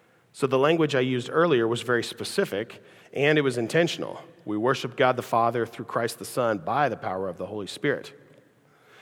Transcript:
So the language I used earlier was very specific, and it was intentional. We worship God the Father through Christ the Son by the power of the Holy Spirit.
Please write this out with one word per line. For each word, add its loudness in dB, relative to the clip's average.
So -2
the 4
language 4
I 4
used -2
earlier 4
was 0
very 0
specific, -4
and 4
it 4
was 0
intentional. -2
We -4
worship 0
God 4
the -4
Father 2
through -12
Christ -4
the -10
Son 0
by 0
the -4
power -4
of -8
the -8
Holy -8
Spirit. -4